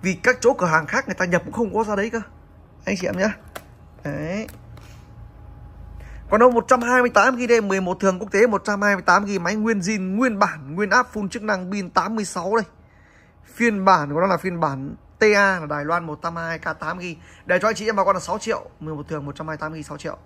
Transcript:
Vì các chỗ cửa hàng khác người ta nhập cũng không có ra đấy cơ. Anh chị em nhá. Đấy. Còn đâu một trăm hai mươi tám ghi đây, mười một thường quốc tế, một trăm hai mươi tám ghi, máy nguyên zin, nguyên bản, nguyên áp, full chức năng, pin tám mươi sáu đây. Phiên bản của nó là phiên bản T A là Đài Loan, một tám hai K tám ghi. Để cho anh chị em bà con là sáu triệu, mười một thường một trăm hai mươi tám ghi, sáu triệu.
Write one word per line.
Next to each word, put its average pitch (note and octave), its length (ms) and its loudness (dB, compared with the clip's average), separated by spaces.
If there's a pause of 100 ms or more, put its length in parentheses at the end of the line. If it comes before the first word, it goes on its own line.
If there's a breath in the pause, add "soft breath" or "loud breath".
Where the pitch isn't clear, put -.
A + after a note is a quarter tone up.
Vì F3+ 120 0
các B3 260 0
chỗ B3+ 180 4
cửa F3+ 80 0
hàng D#3+ 200 2
khác B3+ 220 -4
người F#3 60 -6
ta F#3+ 100 -2
nhập F3 200 0
cũng - 80 -12
không A3 220 -4
có A3 100 0
ra G#3 120 -2
đấy G#3+ 140 -2
cơ. A3+ 100 -4 (640)
Anh G3 140 -2
chị F3+ 80 -6
em F3 120 -4
nhá. G3+ 180 0 (680)
Đấy. D#3 440 -6 (1800 loud breath)
Còn G#3+ 100 6
đâu B3+ 100 10
một A#3 180 2
trăm B3 140 6
hai B3 180 4
mươi A#3+ 100 4
tám A#3+ 260 4
ghi A#3+ 100 -2
đây, A#3 140 6
mười F#3+ 200 0
một F3+ 200 -2
thường F#3+ 180 2
quốc G3+ 140 -8
tế, G#3 140 6
một G#3 180 0
trăm G3+ 180 -2
hai G3+ 140 4
mươi F3+ 60 -6
tám F#3+ 220 6
ghi, G3 140 -2
máy F3 180 -2
nguyên G#3+ 220 0
zin, F#3+ 380 -2
nguyên A3+ 220 0
bản, D#3 360 -2
nguyên G3 160 -4
áp, B3 240 4
full G#3 140 -4
chức A3+ 140 -8
năng, F#3+ 300 -4
pin G3 180 -6
tám G#3 260 -2
mươi G#3+ 80 -2
sáu F#3 320 -4
đây. A3 80 0 (800 soft breath)
Phiên G#3+ 400 -2
bản D#3 300 4
của D#3+ 60 0
nó F#3 60 2
là F#3 100 2
phiên F3 240 -4
bản D3 340 -2 (240)
T - 40 2 (140)
A G3 240 4
là D3+ 60 -8
Đài D3 180 -4
Loan, E3+ 200 -2
một D3+ 180 -10
tám E3+ 140 -6
hai E3 220 -6
K D#3 200 -6
tám D#3+ 200 -6
ghi. F3 180 -10 (300 loud breath)
Để F3+ 160 2
cho G#3 60 2
anh A3 60 0
chị G3+ 120 -6
em A3 100 0
bà F#3+ 80 2
con F#3+ 120 2
là F3 40 -4
sáu - 180 -6
triệu, - 320 -6 (100)
mười D#3 140 -10
một D3 140 -12
thường D3+ 160 -6
một C#3 120 -10
trăm D#3 120 -10
hai D#3+ 40 -8
mươi D3+ 80 -10
tám D#3 120 -8
ghi, D#3 100 -12
sáu D3+ 160 -12
triệu. - 280 -10